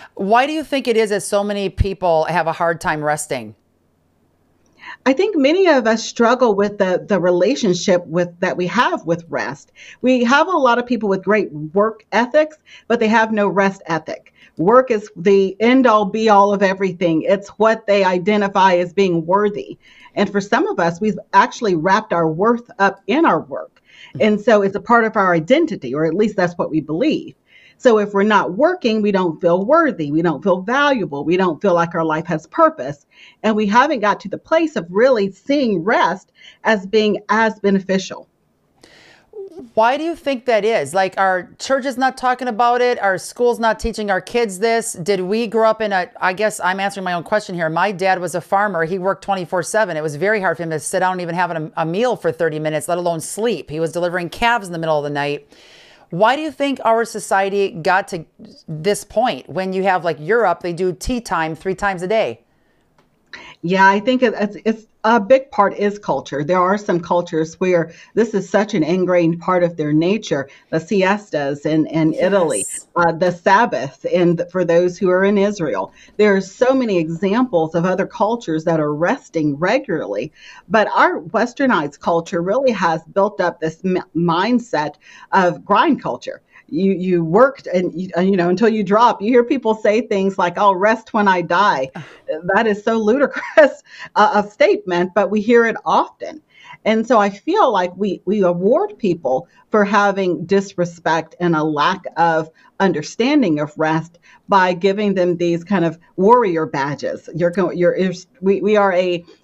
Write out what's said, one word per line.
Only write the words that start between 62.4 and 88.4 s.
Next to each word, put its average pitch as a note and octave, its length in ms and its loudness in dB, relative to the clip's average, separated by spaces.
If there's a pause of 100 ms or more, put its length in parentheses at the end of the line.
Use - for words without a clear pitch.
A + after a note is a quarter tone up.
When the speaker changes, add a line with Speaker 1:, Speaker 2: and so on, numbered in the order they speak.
Speaker 2:
Yeah, F#3+ 240 4
I G3+ 140 6
think B3+ 220 0
it, A3 140 2
it's, G#3 280 -4
it's A3 220 -2 (180)
a A3+ 160 4
big C4 300 2
part - 260 0
is G3+ 220 -2
culture. C#3 440 -6
There F3 160 0
are F#3 180 2
some G#3 220 -2
cultures E3+ 640 -2
where E3+ 320 0 (220)
this - 200 0
is F#3 140 -2
such G#3+ 260 0
an E3+ 80 0
ingrained F3 580 0
part F#3 220 0
of E3+ 140 -2
their D3+ 160 -4
nature, E3 560 0 (220)
the D#3+ 100 -2
siestas E3+ 840 -2
in, D#3 220 0
in D#3 280 0
Italy, E3+ 520 0
Speaker 1:
Yes. - 300 -14
Speaker 2:
uh, E3+ 160 2
the F3 180 0
Sabbath, F3 840 -2
and F3 380 2
for F3+ 140 -2
those F3+ 340 2
who F#3 120 0
are F#3 140 2
in G3+ 140 2
Israel. F#3 540 -2 (240)
There G#3 180 4
are G3 60 2
so B3 340 0
many A3+ 240 0
examples E3+ 760 0
of E3+ 100 0
other F#3 220 0
cultures G3+ 580 -4
that E3 160 0
are D3+ 140 -2
resting D#3 640 -2
regularly, D#3 760 -4 (360)
but G3 200 2
our C#4 320 2
westernized G#3+ 800 -2
culture E3+ 420 -2
really A#3+ 300 0
has E3+ 320 -2
built G3+ 360 -2
up E3+ 200 -2
this D#3+ 240 -6
m-, F#3 180 -2 (140)
mindset F3 800 0 (360)
of F3 320 2
grind B3 380 2
culture. - 400 -10 (300)
You, F#3+ 200 2
you F3+ 320 0
worked A#3 420 2
and, F3+ 340 -2
you, F#3 160 -8
and, F#3 140 2
you G3+ 60 2
know, F3 120 2